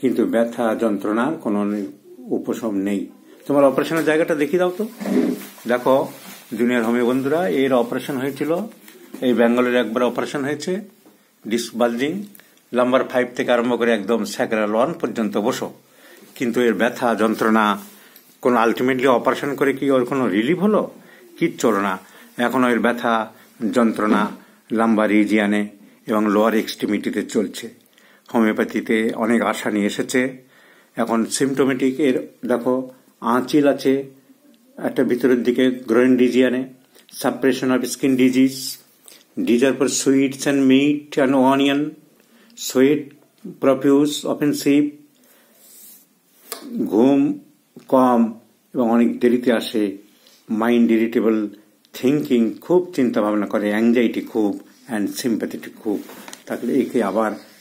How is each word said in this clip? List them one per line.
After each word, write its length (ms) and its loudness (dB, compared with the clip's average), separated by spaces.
কিন্তু 240 0
ব্যথা 500 0
যন্ত্রণার 600 -2
কোনো 300 -2
নি-, 220 -4
উপশম 560 -6
নেই। 320 -2
তোমার 180 4
অপারেশনের 400 0
জায়গাটা 300 0
দেখিয়ে 240 -2
দাও 200 0
তো। 100 -4
দেখো 400 2
জুনিয়র 260 0
হোমিও 220 2
বন্ধুরা, 420 0
এর 240 0
অপারেশন 440 -2
হয়েছিল, 400 -4
এই 140 2
ব্যাঙ্গালোরে 440 2
একবার 240 -2
অপারেশন 420 -4
হয়েছে, 360 -6
ডিস্ক 280 -4
বালজিং, 460 -2
লাম্বার 320 2
ফাইভ 320 -2
থেকে 160 0
আরম্ভ 260 0
করে 140 2
একদম 320 0
স্যাক্রাল 500 -2
ওয়ান 180 2
পর্যন্ত 440 -4
বসো, 360 -4
কিন্তু 260 -2
এর 140 4
ব্যথা 400 0
যন্ত্রণা 640 0
কোনো 200 2
ultimately 460 2
operation 460 0
করে 180 0
কি 180 -2
ওর 140 2
কোনো 240 -2
relief 300 0
হলো? 320 0
কিচ্ছু 300 0
হলো 120 2
না। 180 -2
এখনও 340 0
এর 100 0
ব্যথা 520 -2
যন্ত্রণা 580 0
lumbar 360 2
রিজিয়নে 600 2
এবং 200 0
lower 280 2
এক্সট্রিমিটিতে 680 -4
চলছে। 520 -6
হোমিওপ্যাথিতে 840 0
অনেক 260 0
আশা 280 -2
নিয়ে 160 0
এসেছে। 560 -4
এখন 280 -2
symptomatic 760 -2
এর 260 0
দেখো 440 -2
আঁচিল 480 2
আছে 360 0
একটা 280 -2
ভিতরের 380 2
দিকে 280 2
groin 460 2
রিজিয়নে, 520 2
suppression 540 0
of 160 -2
skin 240 0
disease, 600 2
desire 380 2
for 100 2
sweets 540 0
and 280 2
meat 540 2
and 100 2
onion, 320 2
sweat 300 4
profuse, 680 2
offensive, 580 0
ঘুম 520 2
কম 440 4
এবং 160 0
অনেক 300 2
দেরিতে 320 2
আসে, 440 -2
mind 400 2
irritable, 580 2
thinking, 680 0
খুব 360 0
চিন্তা 260 0
ভাবনা 240 0
করে, 240 -2
anxiety 500 2
খুব 400 -2
and 180 -4
sympathetic 480 -4
খুব। 220 -4
তাহলে 340 -2
একে 220 0
আবার 300 0